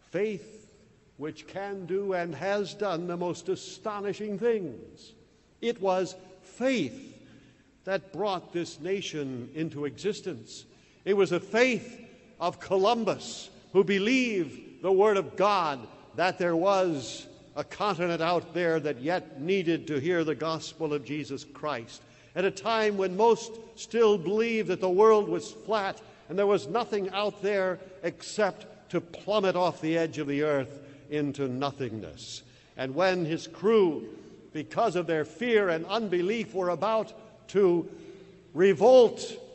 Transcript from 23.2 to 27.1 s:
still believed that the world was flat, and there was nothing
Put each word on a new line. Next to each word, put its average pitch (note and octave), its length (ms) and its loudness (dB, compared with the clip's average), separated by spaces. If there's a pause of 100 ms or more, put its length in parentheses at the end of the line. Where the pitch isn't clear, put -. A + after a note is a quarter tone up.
still A3 420 4
believed G#3+ 520 0
that F3+ 120 -2
the F#3 80 0
world G#3 400 6
was E3+ 240 -4
flat, G3 480 -4 (300)
and F3+ 80 -2
there G3+ 80 4
was G3 220 2
nothing G#3 420 -2